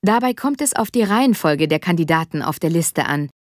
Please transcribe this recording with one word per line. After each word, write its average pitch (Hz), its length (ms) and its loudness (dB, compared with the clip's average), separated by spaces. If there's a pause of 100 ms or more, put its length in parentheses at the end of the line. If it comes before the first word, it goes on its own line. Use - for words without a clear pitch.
Dabei 240 320 2
kommt 277 260 -4
es - 140 -2
auf 214 160 -2
die 240 120 2
Reihenfolge 190 640 2
der 156 120 0
Kandidaten 165 640 0
auf - 160 -4
der 160 100 0
Liste 165 380 -2
an 147 240 -4 (120)